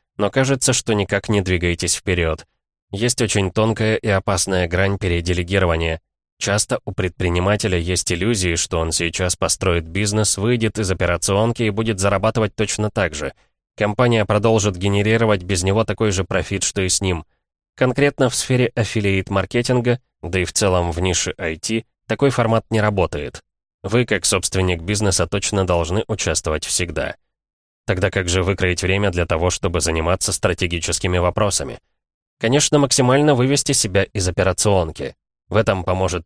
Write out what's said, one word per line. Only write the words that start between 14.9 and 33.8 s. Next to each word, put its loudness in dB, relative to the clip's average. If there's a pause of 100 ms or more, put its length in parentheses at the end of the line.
без -2
него 2
такой 0
же -2
профит, -2
что -2
и 0
с -2
ним. -2 (520)
Конкретно 2
в -2
сфере 0
аффилиейт-маркетинга, 0 (200)
да -4
и 0
в -6
целом 2
в -4
нише 0
ай -6
ти, -4 (200)
такой 2
формат 2
не 2
работает. -2 (400)
Вы, 0
как -2
собственник 0
бизнеса, 0
точно -2
должны 0
участвовать -2
всегда. -4 (720)
Тогда 0
как -2
же 0
выкроить 0
время 2
для 0
того, 0
чтобы -2
заниматься 0
стратегическими -2
вопросами? -2 (580)
Конечно, 2
максимально 4
вывести 2
себя 0